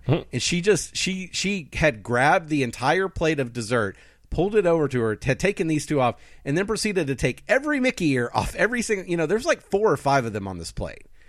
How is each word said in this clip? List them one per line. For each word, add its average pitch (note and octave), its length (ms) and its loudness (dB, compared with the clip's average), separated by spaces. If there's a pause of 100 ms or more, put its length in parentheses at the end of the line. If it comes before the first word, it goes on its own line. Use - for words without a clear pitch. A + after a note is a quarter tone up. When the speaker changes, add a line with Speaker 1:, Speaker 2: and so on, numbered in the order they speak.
Speaker 1:
Hmm. D#3 140 2 (120)
Speaker 2:
and B2+ 100 -6
she F3 200 -2
just, G3 340 0
she, F#3 380 -4
she F#3+ 400 -4
had B2+ 300 0
grabbed D3 460 2
the D3+ 120 0
entire C#3+ 480 0
plate D#3+ 300 0
of A#2+ 140 -4
dessert, A2+ 440 -2 (320)
pulled G3 260 0
it G3 120 4
over E3 200 4
to B2+ 140 -2
her, G#2+ 220 0
had C3 160 0
taken F#3+ 280 0
these D#3 200 -2
two D3 120 0
off, B2 160 2 (300)
and C#3 100 0
then G3 120 0
proceeded G3+ 400 -2
to C3+ 80 -2
take - 320 -4
every C#4 320 2
Mickey G#3+ 320 0
ear B2 240 0
off - 200 0
every A3 280 0
single, F#3+ 240 -2
you F3 100 0
know, E3 80 0
there's, G3+ 220 0
like, D4+ 160 2
four G3+ 280 2
or C#3 60 2
five C3+ 280 2
of A2+ 80 -4
them G2 140 -6
on F#2 120 -10
this E2 120 -12
plate. - 360 -10 (220)